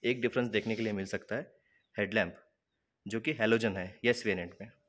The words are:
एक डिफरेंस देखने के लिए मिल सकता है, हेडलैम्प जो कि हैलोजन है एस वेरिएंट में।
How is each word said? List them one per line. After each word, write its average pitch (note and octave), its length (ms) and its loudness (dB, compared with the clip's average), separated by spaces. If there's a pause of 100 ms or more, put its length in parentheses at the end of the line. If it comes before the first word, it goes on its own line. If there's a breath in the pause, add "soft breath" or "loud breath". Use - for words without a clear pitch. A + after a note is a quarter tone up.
एक B2 180 0
डिफरेंस A#2+ 280 2
देखने G#2+ 260 0
के A2+ 60 -4
लिए A2 120 0
मिल G2 120 -2
सकता G2 300 -6
है, C3+ 60 -4 (540 soft breath)
हेडलैम्प G2 400 0 (720)
जो G#2+ 160 -4
कि D3+ 120 -2
हैलोजन A2 440 4
है F#2 280 -8
एस A#2 200 2
वेरिएंट F2+ 360 -2
में। G#2+ 80 -14 (180)